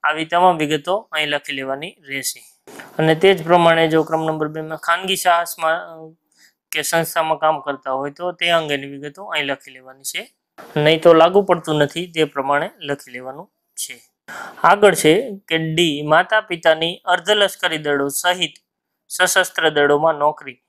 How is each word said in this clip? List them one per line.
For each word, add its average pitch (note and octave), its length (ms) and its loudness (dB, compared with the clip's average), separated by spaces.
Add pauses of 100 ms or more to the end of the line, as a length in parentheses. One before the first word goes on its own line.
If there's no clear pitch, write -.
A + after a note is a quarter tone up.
આવી D#3 220 -2
તમામ F3 320 4
વિગતો D#3 360 -2 (180)
અહીં D3+ 180 -4
લખી D3 280 -6
લેવાની C3+ 360 -10 (160)
રહેશે. C3 320 -10 (560)
અને D#3+ 180 2
તે F#3+ 200 4
જ D#3+ 80 -10
પ્રમાણે E3 440 4
જો D#3 160 2
ક્રમ D#3+ 220 -4
નંબર D#3 220 -4
બેમાં D#3 300 -10
ખાનગી F#3 380 -2
સાહસમાં E3+ 640 0 (920)
કે D#3 120 -4
સંસ્થામાં D#3+ 560 -2
કામ D#3 220 0
કરતા C3+ 380 -6
હોય C#3+ 120 -6
તો F3 200 -8
તે E3+ 260 -4
અંગેની C#3+ 360 -4
વિગતો D3 320 -16
અહીં D3 260 -6
લખી C3+ 220 -10
લેવાની C3 380 -18
છે, F3 100 -10 (540)
નહીં D#3 260 4
તો E3+ 120 8
લાગુ F3 360 6
પડતું D#3+ 340 0
નથી E3 300 -4
તે D#3 220 0
પ્રમાણે C#3+ 340 -2 (100)
લખી C#3+ 380 -10
લેવાનું C3+ 320 -16 (280)
છે. B2 200 -12 (680)
આગળ G3 320 6
છે D#3 180 4 (340)
કે E3 100 -2
ડી, D#3+ 460 -2
માતા F3+ 380 2
પિતાની E3 540 -2 (180)
અર્ધલશ્કરી F3+ 720 -2
દળો C#3+ 240 -2
સહિત F3+ 460 -4 (560)
સશસ્ત્ર F3+ 580 0
દળોમાં D3 500 2
નોકરી. D3 380 -4 (120)